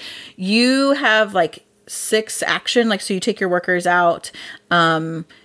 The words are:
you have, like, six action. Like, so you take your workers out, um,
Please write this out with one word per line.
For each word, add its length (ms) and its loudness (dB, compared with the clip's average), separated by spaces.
you 560 2
have, 420 2
like, 320 -2
six 560 -4
action. 440 0
Like, 140 -2
so 140 -2
you 40 -2
take 200 -4
your 100 -2
workers 380 0
out, 420 2
um, 560 0